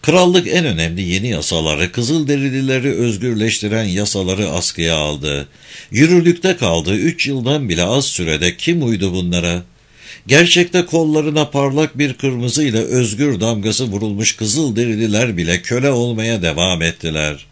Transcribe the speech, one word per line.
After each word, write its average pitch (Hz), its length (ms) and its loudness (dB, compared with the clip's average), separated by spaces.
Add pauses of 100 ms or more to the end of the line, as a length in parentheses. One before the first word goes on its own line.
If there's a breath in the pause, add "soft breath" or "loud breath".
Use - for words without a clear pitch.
Krallık 180 460 4
en 170 160 2
önemli 85 380 -2
yeni 95 260 -2
yasaları, 80 640 -2
Kızılderilileri 135 960 0
özgürleştiren 110 960 0
yasaları 95 680 0
askıya 82 460 0
aldı. 73 520 -4 (420 loud breath)
Yürürlükte 175 680 4
kaldığı 87 400 0
üç 160 300 0
yıldan 135 420 -2
bile 85 140 0
az 123 220 2
sürede 85 520 -2
kim 165 300 0
uydu 98 260 0
bunlara? 87 500 -2 (640 loud breath)
Gerçekte 175 600 4
kollarına 151 640 2
parlak 139 480 0
bir 135 160 0
kırmızı 127 500 0
ile 113 140 0
özgür 117 600 0
damgası 110 440 0
vurulmuş 104 520 -2
Kızılderililer 113 1000 0
bile 85 260 -2
köle 127 280 0
olmaya 117 520 -2
devam 85 400 0
ettiler. 78 680 -4